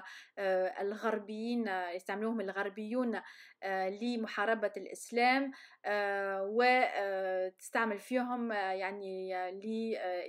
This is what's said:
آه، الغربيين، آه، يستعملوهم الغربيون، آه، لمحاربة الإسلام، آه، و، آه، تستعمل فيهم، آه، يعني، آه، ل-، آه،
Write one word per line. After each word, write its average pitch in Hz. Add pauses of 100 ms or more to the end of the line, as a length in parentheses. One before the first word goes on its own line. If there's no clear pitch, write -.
(380)
آه، 190
الغربيين، 214
آه، 180
يستعملوهم 208
الغربيون، 202 (420)
آه، 190
لمحاربة 214
الإسلام، 247 (320)
آه، 196
و، 214
آه، 196
تستعمل 214
فيهم، 247
آه، 196
يعني، 190
آه، 185
ل-، 220
آه، 180